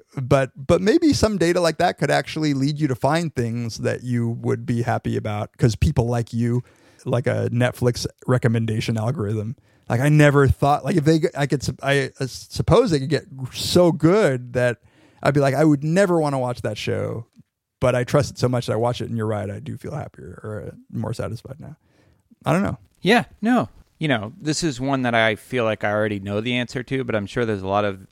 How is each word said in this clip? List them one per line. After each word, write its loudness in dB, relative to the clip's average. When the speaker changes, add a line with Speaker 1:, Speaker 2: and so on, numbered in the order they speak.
Speaker 1:
but, 2
but 0
maybe 4
some 0
data 2
like 0
that 0
could 0
actually 0
lead 0
you 0
to 0
find 0
things -4
that -4
you -2
would -2
be -2
happy -2
about -6
'cause 4
people 2
like -2
you, -2
like -2
a -2
Netflix 0
recommendation 0
algorithm. -4
Like, 0
I 2
never 6
thought, 2
like, 0
if 2
they, 4
I 0
could, -2
sup-, -6
I, 0
uh, -2
suppose 2
they 2
could -6
get 0
so 4
good 2
that 0
I'd 2
be 4
like, 2
"I 4
would 4
never 2
wanna 0
watch -4
that -6
show, -4
but 2
I 0
trust 0
it -16
so 2
much -2
that -2
I -2
watch -2
it, -6
and -6
you're -2
right, -4
I -10
do -12
feel -12
happier -14
or, -10
uh, -16
more -6
satisfied -10
now." -16
I 0
don't 2
know. -4
Speaker 2:
Yeah, 2
no. 2
You -2
know, -2
this -4
is -4
one -2
that 0
I 2
feel -4
like -2
I -2
already 0
know -4
the -4
answer -4
to, -6
but -4
I'm -2
sure -2
there's -2
a -8
lot 0
of -6